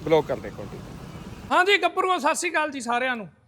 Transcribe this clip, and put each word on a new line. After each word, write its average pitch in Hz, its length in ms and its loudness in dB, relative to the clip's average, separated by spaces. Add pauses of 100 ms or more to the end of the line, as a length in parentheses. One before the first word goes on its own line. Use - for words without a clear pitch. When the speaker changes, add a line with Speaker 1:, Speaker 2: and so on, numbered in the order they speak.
Speaker 1:
ਬਲੌਗ 151 220 4
ਕਰਦੇ 107 260 -6
ਹਾਂ 92 60 -14
ਕੰਟੀਨਿਊ। - 1000 -8
Speaker 2:
ਹਾਂਜੀ 370 260 6
ਗੱਭਰੂਓ, 359 360 2
ਸਤਿ 294 160 2
ਸ਼੍ਰੀ 349 160 -4
ਅਕਾਲ 311 200 0
ਜੀ 277 100 -10
ਸਾਰਿਆਂ 240 360 -2
ਨੂੰ। 202 120 -10 (200)